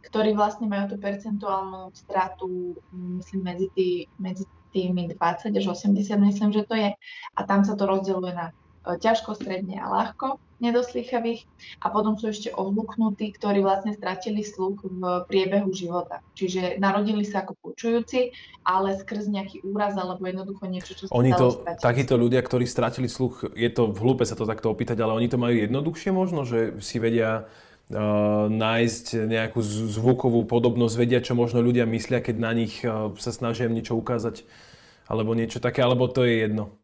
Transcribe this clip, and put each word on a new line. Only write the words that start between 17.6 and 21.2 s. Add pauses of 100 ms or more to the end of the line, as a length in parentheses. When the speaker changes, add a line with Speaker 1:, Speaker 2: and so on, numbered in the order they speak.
Speaker 1:
počujúci, (320)
ale
skrz
nejaký
úraz
alebo
jednoducho
niečo,
čo
sa
Speaker 2:
Oni